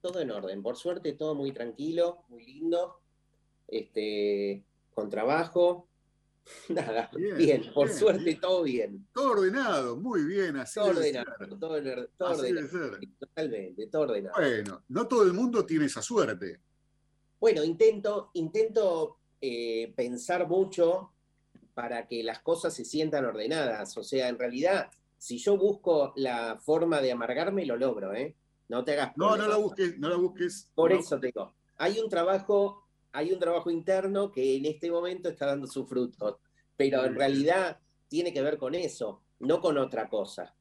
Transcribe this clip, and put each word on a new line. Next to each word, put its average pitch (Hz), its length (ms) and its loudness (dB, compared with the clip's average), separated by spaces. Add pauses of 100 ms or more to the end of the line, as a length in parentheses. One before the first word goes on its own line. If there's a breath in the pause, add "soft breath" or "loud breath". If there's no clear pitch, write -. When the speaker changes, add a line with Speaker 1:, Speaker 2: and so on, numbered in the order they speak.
Speaker 1:
Todo 180 180 -6
en 135 120 -4
orden, 98 300 -6
por 120 140 -4
suerte 170 380 -4
todo 156 220 -4
muy 139 180 -4
tranquilo, 165 720 -2
muy 117 180 -20
lindo, 165 540 -2 (680)
este, 104 960 -2 (300)
con 107 160 -4
trabajo, 165 800 0 (580)
<laughs> - 240 -20
nada, 117 460 -2
Speaker 2:
Bien, 180 220 -2
Speaker 1:
bien, 156 360 4
por 143 140 4
Speaker 2:
bien, - 120 -2
Speaker 1:
suerte 196 240 6
Speaker 2:
bien. 160 180 0
Speaker 1:
todo 180 220 2
bien. 107 500 -4
Speaker 2:
Todo 262 180 2
ordenado, 190 640 2
muy 185 300 -2
bien, 175 320 -2
así 135 220 -6
Speaker 1:
Todo 202 140 4
Speaker 2:
debe 151 260 2
Speaker 1:
ordenado, - 180 -10
Speaker 2:
ser. 101 220 -12
Speaker 1:
todo 160 120 -6
ordenado, 131 460 -4
todo 180 120 -2
Speaker 2:
Así 160 120 0
Speaker 1:
ordenado. 156 260 0
Speaker 2:
debe 143 300 -6
ser. 98 200 -14
Speaker 1:
Totalmente, 107 720 -8
todo 156 140 0
ordenado. 104 340 -2
Speaker 2:
Bueno, 107 540 0
no 208 180 -2
todo 233 160 6
el 180 100 6
mundo 233 320 0
tiene 156 200 2
esa 120 160 -4
suerte. 104 580 -2 (800)
Speaker 1:
Bueno, 190 240 4
intento, 208 680 2
intento, 185 840 0 (200)
eh, 117 560 -4
pensar 127 520 -2
mucho 185 680 2 (600)
para 120 340 -6
que 117 160 -6
las 113 160 -6
cosas 165 340 0
se 123 100 -12
sientan 151 420 0
ordenadas, 110 720 -2
o 107 60 -8
sea, 131 240 0
en 120 100 -2
realidad, 135 540 0 (260)
si - 200 -10
yo 202 200 2
busco 180 600 2
la 117 440 -2
forma 165 380 2
de 127 140 2
amargarme, 151 520 -2
lo 123 120 -2
logro, 107 360 -2
¿eh? 143 220 -6 (340)
No 120 140 -2
te 147 100 0
hagas 139 240 -2
Speaker 2:
No, 180 80 0
no 214 60 6
Speaker 1:
problema. 214 220 2
Speaker 2:
la 214 40 4
busques, 190 420 0
no 151 100 -2
la 175 80 0
busques, 175 580 -4
Speaker 1:
Por 165 160 6
Speaker 2:
no. 185 80 6
Speaker 1:
eso 147 200 -4
te 127 80 -4
digo, 107 280 -8 (220)
hay 202 220 0
un 220 100 -2
trabajo, 196 800 2 (240)
hay 156 200 -2
un 185 80 0
trabajo 170 300 0
interno 190 600 0
que 131 240 2
en 139 100 -2
este 151 240 -2
momento 180 400 -2
está 147 180 -4
dando 139 200 -2
sus 131 200 -8
frutos, 120 500 -4 (400)
pero 135 220 4
Speaker 2:
Muy 131 80 2
Speaker 1:
en 127 60 0
Speaker 2:
bien. 131 60 -4
Speaker 1:
realidad 151 600 2 (280)
tiene 170 260 -2
que 139 80 -2
ver 147 160 0
con 135 180 -4
eso, 123 480 -6 (160)
no 160 200 2
con 156 180 2
otra 120 300 -2
cosa. 98 540 -6